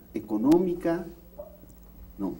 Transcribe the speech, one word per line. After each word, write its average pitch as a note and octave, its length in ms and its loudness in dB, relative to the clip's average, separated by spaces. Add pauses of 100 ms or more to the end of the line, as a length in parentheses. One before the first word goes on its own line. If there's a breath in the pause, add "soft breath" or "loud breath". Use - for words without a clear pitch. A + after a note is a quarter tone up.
(140)
económica, E3+ 920 2 (1120)
¿no? G2 200 -2